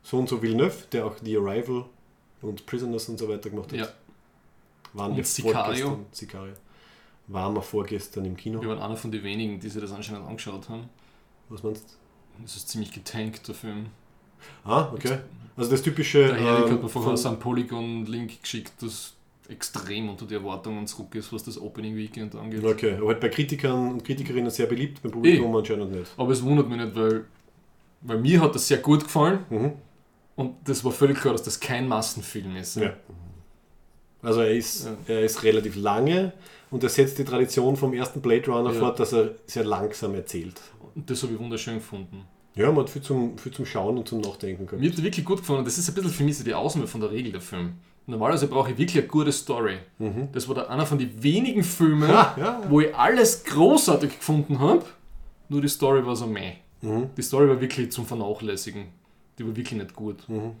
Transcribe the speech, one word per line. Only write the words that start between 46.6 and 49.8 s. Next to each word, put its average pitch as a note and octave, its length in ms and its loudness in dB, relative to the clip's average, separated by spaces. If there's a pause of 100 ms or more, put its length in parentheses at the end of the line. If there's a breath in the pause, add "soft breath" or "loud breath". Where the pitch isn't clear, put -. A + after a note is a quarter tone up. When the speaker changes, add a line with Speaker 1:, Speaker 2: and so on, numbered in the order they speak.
Speaker 2:
von A2 120 -8
der G#2+ 100 -2
Regel, A#2 220 -4
der F#2+ 80 -8
Film. F2 340 -6 (320 soft breath)
Normalerweise C3+ 420 0
brauche C3 240 2
ich A2 60 -4
wirklich E3 200 2
eine - 80 2
gute D3 240 2
Story. A#2 460 -2 (220)